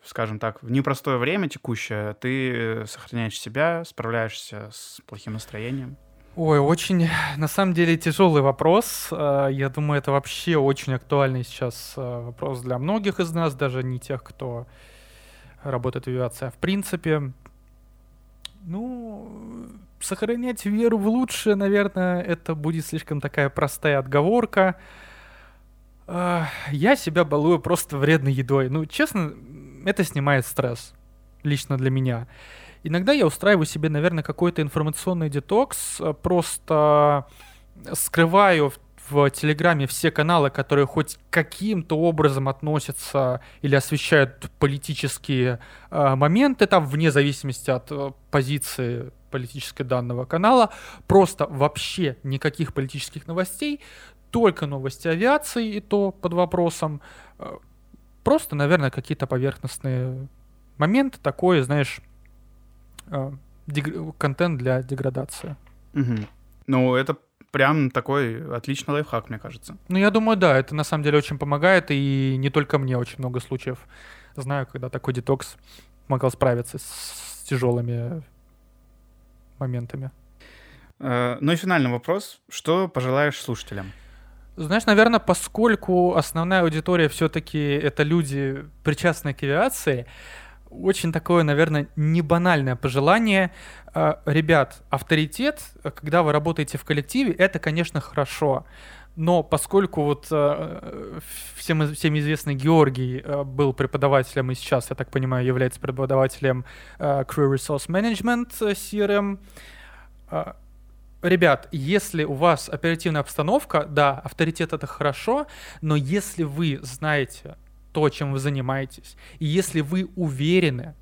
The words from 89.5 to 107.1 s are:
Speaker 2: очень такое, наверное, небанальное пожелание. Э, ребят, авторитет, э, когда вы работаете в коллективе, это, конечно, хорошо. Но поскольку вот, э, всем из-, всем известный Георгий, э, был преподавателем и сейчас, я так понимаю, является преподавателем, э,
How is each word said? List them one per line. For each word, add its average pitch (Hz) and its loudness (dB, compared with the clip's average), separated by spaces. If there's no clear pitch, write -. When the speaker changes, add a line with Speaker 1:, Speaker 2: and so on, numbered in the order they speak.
Speaker 2:
очень 180 -2
такое, 170 2
наверное, 151 2
небанальное 160 2
пожелание. 190 2
Э, 156 2
ребят, 156 2
авторитет, 160 -2
э, 139 -6
когда 160 0
вы 151 2
работаете 151 -2
в - -10
коллективе, 175 0
это, 185 2
конечно, 160 -2
хорошо. - -2
Но 165 2
поскольку 175 0
вот, 147 -2
э, 151 -2
всем 156 0
из-, 147 -4
всем 151 2
известный 147 -2
Георгий, 135 4
э, 143 -4
был 135 0
преподавателем 135 0
и 127 -4
сейчас, - -2
я 131 -6
так - -8
понимаю, 127 0
является 127 0
преподавателем, 131 0
э, 139 0